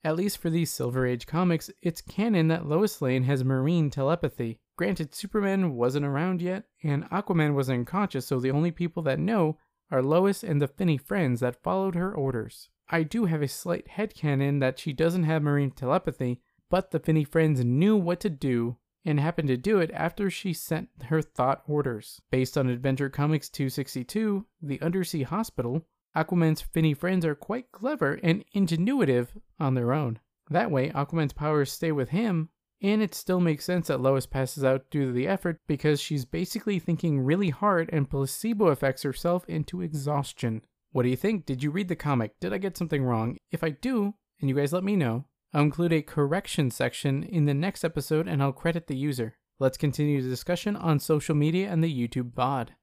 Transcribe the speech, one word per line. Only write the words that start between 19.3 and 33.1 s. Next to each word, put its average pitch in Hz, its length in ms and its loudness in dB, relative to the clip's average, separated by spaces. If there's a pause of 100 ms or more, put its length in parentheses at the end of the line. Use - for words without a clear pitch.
to 127 80 2
do 196 220 2
it 160 140 0
after 180 360 -2
she 180 240 -4
sent 165 360 -4 (160)
her 156 160 2
thought 135 460 -2
orders. 135 540 -4 (100)
Based 131 260 0
on 131 120 2
Adventure 135 400 0
Comics 147 400 0
two 135 200 -2
sixty-two, 196 760 -4 (160)
The 143 200 -6
Undersea 170 420 -2
Hospital, 151 640 -4 (300)
Aquaman's 160 460 2
Finney 160 320 2
friends 180 320 0
are 147 100 0
quite - 360 -8
clever 214 520 -2
and 170 300 2
ingenuitive 170 760 2 (300)
on 135 140 2
their 123 180 2
own. 131 280 -2 (300)
That 165 220 0
way, 135 200 2
Aquaman's 143 420 -2
powers 147 380 0
stay 165 200 -2
with 135 180 -2
him 175 400 0 (320)
and 208 200 2
it 208 120 -2